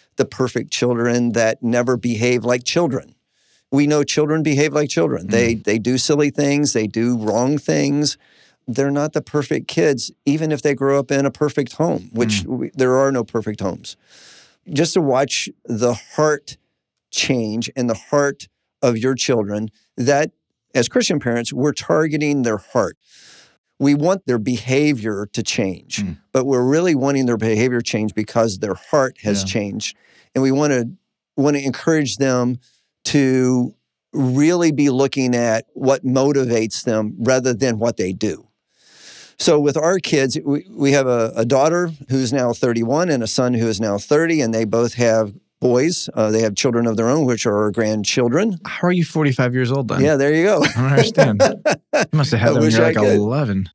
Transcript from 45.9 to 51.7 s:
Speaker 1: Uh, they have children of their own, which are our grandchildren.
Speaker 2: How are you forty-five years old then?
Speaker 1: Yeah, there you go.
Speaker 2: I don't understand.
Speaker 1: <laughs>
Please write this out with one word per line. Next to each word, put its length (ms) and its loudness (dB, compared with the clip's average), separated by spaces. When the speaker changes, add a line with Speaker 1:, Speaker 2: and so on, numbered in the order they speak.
Speaker 1:
Uh, 160 0
they 120 2
have 120 0
children 320 0
of 100 -2
their 120 0
own, 180 2
which 180 -2
are 200 0
our 80 0
grandchildren. 920 0
Speaker 2:
How 240 -6
are 40 2
you 120 2
forty-five 480 0
years 200 0
old 160 -2
then? 140 0
Speaker 1:
Yeah, 140 4
there 160 2
you 120 2
go. 180 2
Speaker 2:
I 100 0
don't 200 0
understand. 540 4
Speaker 1:
<laughs> 60 2